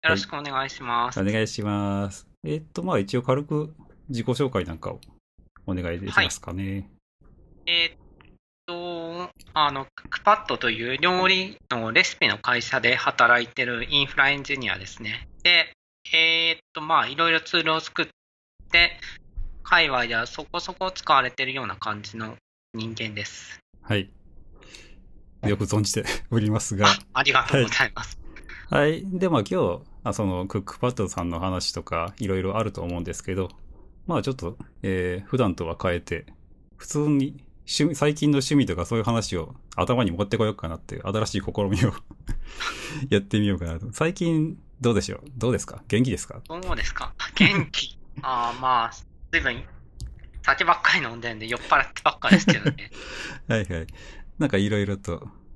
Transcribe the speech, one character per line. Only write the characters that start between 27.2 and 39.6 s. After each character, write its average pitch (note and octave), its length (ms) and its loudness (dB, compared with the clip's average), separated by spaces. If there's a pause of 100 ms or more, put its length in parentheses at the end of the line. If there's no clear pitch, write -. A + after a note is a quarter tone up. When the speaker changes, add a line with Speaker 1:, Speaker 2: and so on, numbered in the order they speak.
Speaker 1:
り C#3 100 4
が C3 120 6
と C#3+ 140 4
う B2+ 40 6
ご A2 60 2
ざ - 180 2
い - 80 -6
ま - 100 -8
す。 - 140 -12 (500)
Speaker 2:
は C#3+ 180 6
い。 D#3 60 4
は E3 40 -2
い。 - 100 -8
で、 F#3 240 0
ま C#3+ 80 4
あ、 G2+ 100 2
今 G#2+ 300 2
日、 - 40 -16 (220)
あ、 G#2 80 -2
そ G#2 140 0
の、 F#2 200 0
ク G2 140 -4
ッ - 20 -14
ク - 160 -12
パ B2 100 0
ッ B2 40 0
ド G2 160 -2
さ - 140 -6
ん F2 80 -2
の E2+ 100 -2
話 F#2 320 -2
と E2+ 100 -6
か、 E2+ 360 -4
い G#2+ 100 -4
ろ F#2+ 80 0
い F#2 60 0
ろ G2 160 -2
あ A2+ 40 0
る G#2 100 -2
と E2+ 100 -8
思 F2 160 -4
う - 20 -4
ん E2+ 40 -6
で E2+ 100 -6
す - 100 -10
け F#2 100 -4
ど、 F#2 160 -2 (560)
ま E3 120 0
あ、 G3 40 0
ち C3+ 80 -2
ょ - 40 -4
っ - 20 -6
と、 F2 220 -8 (240)
え F#2 400 -2
ー、 - 40 -16
普 B2+ 120 -2
段 G2 160 2
と E2+ 120 -6
は E2 140 -6
変 F2+ 160 0
え E2+ 40 -2
て、 - 260 -8 (500)
普 - 100 -18
通 D3+ 120 -2 (100)
に、 C#3+ 340 0 (240)
趣 - 180 2
味、 C#3 100 2
最 D3 200 4
近 D3 160 2
の C#3+ 60 6
趣 C#3 200 2
味 B2+ 100 6
と F#2 100 -2
か F2 80 -2
そ A#2 120 0
う - 20 4
い - 20 4
う G2+ 40 -2
話 A2+ 340 0
を D#2 160 -6 (200)